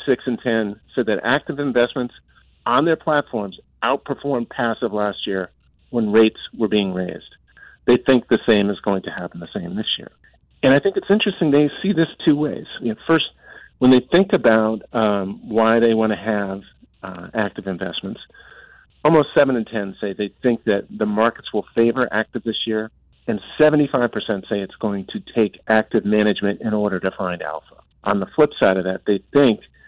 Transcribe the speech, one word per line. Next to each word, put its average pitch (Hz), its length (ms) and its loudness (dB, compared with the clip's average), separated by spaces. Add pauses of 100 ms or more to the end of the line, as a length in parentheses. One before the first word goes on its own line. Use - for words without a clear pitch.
six 131 220 0
in 120 100 -2
ten 110 420 -4 (160)
said 120 120 -2
that 104 160 -2
active 139 360 -4
investments 123 560 -2 (500)
on 123 200 2
their 160 120 2
platforms 123 600 -4 (240)
outperformed 135 680 -4
passive 117 420 -4
last 104 340 -4
year 95 240 -4 (400)
when 110 220 -2
rates 110 280 4 (180)
were 113 100 0
being 98 240 0
raised. 90 420 -8 (520)
They 120 100 6
think 127 320 2
the 113 180 2
same 104 240 4
is 98 100 -6
going 98 220 -4
to 104 80 -10
happen 87 300 -12
the 85 140 -14
same 90 220 -8
this - 220 -4
year. - 120 -16 (520)
And 135 120 6
I 143 60 4
think 196 160 -2
it's - 140 -4
interesting 196 400 2
they 143 200 4 (100)
see 196 120 0
this 160 160 0 (160)
two 156 100 6
ways. 147 320 -4 (140)
You 113 140 -4
know, - 120 -20
first, 160 200 2 (520)
when 127 120 6
they 127 100 8 (100)
think 190 220 2
about, 110 500 2 (100)
um, 104 560 -2
why 113 300 4
they 113 160 4
wanna 110 220 0
have, 101 460 -4 (400)
uh, 92 320 -12
active 101 320 -4
investments, 95 540 -8 (840)
almost 151 280 4
seven 135 220 4
in 117 100 0
ten 101 360 -6
say 101 120 -4
they 101 200 -6 (100)
think 120 220 0
that 101 260 0
the - 160 -4
markets 107 460 -2
will 104 140 -4 (100)
favor 117 340 2
active 110 320 -4
this - 240 -4
year, 110 240 -4 (380)
and 110 120 -2 (160)
seventy-five 147 540 4
percent 101 380 -6
say 104 120 -2
it's 95 160 -10
going 101 360 -4
to 104 80 -8
take - 480 -2
active 110 360 0
management 101 560 0
in 107 140 -4
order 104 240 -2
to 95 140 -4
find 90 300 -6
alpha. 76 340 -12 (260)
On 101 160 -2
the 95 160 -4
flip 151 240 2
side 95 180 2
of 92 80 -2
that, 92 220 -6
they 101 140 0 (120)
think 135 280 4 (280)